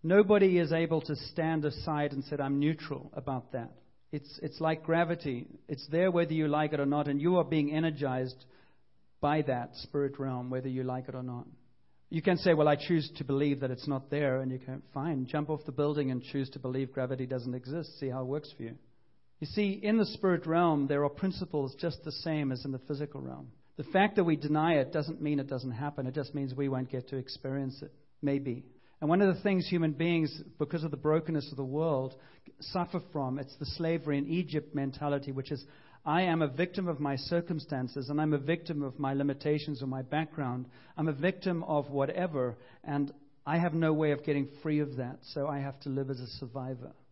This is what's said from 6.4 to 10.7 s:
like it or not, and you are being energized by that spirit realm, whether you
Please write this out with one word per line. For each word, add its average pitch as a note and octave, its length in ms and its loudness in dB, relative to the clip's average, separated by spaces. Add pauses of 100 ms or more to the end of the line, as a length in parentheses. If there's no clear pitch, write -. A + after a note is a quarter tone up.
like D3+ 260 2
it C#3+ 60 0
or C#3 60 2
not, D3 220 2
and C#3+ 120 2
you F3 180 4
are E3 60 4
being D3 280 2
energized C3+ 720 -2 (800)
by D3+ 200 4
that B2 340 -2
spirit C#3 420 -2
realm, B2+ 320 -4
whether B2+ 180 -2
you B2+ 140 -2